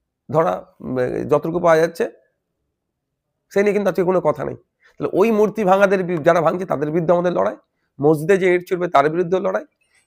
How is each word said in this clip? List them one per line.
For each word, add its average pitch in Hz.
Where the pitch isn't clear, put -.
ধরা, 165
উম, -
যতটুকু 160
পাওয়া 165
যাচ্ছে, 170
সে 196
নিয়ে 202
কিন্তু 196
আজকে 180
কোনো 180
কথা 143
নেই। 139
তাহলে -
ওই 214
মূর্তি 208
ভাঙাদের 190
বি-, 170
যারা 170
ভাঙছে, 175
তাদের 151
বিরুদ্ধে 165
আমাদের 175
লড়াই, 196
মসজিদে 160
যে 180
ইট 180
ছুড়বে, 175
তার 147
বিরুদ্ধে 175
লড়াই, 190